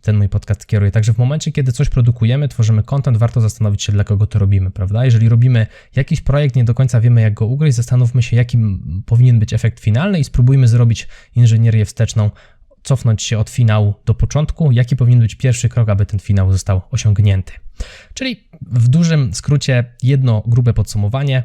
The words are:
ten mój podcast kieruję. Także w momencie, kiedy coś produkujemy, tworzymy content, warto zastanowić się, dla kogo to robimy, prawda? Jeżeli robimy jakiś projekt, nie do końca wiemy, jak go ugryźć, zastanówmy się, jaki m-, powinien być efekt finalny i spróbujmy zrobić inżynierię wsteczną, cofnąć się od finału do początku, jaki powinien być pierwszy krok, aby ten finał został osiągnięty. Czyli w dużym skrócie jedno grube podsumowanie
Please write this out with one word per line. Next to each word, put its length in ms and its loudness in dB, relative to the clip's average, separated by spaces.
ten 140 0
mój 120 0
podcast 380 -6
kieruję. 240 0
Także 220 0
w 60 0
momencie, 340 -2
kiedy 200 -2
coś 160 -2
produkujemy, 600 0
tworzymy 340 0
content, 340 -2
warto 240 0
zastanowić 420 -2
się, 100 -4
dla 120 0
kogo 220 0
to 120 -4
robimy, 320 0
prawda? 340 -4
Jeżeli 240 2
robimy 380 2
jakiś 240 -2
projekt, 360 0
nie 80 2
do 100 0
końca 260 0
wiemy, 200 4
jak 140 2
go 120 -4
ugryźć, 300 0
zastanówmy 460 0
się, 140 0
jaki 200 0
m-, 500 -2
powinien 320 4
być 140 0
efekt 280 -4
finalny 380 0
i 60 0
spróbujmy 440 2
zrobić 400 2
inżynierię 500 2
wsteczną, 460 -2
cofnąć 360 0
się 160 -4
od 120 -4
finału 440 2
do 100 0
początku, 580 -2
jaki 240 0
powinien 240 4
być 140 0
pierwszy 340 -2
krok, 200 0
aby 180 0
ten 140 -6
finał 320 0
został 380 -2
osiągnięty. 640 0
Czyli 340 -10
w 260 0
dużym 460 2
skrócie 500 -2
jedno 440 0
grube 280 2
podsumowanie 720 -2